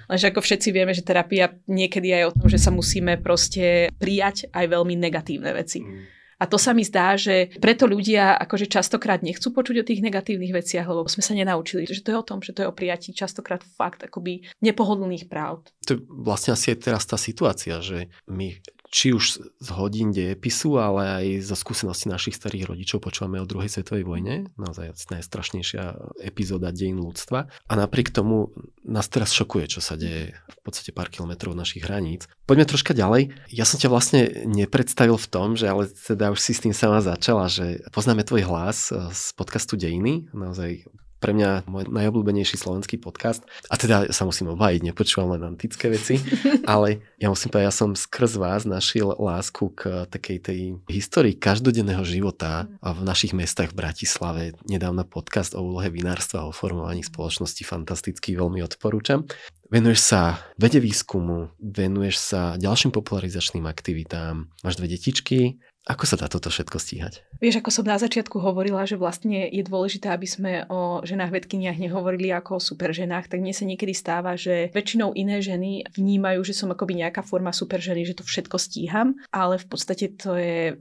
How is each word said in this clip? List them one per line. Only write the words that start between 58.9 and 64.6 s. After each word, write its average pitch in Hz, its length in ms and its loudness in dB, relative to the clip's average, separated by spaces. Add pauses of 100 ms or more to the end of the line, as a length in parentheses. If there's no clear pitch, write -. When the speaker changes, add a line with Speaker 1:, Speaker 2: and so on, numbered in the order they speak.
Speaker 2:
Venuješ 117 340 6
sa 87 380 4 (160)
vede, 123 240 8
výskumu, 87 800 -2
venuješ 98 580 0
sa 87 380 -2
ďalším 98 340 2
popularizačným 90 800 -2
aktivitám, 80 800 -6 (160)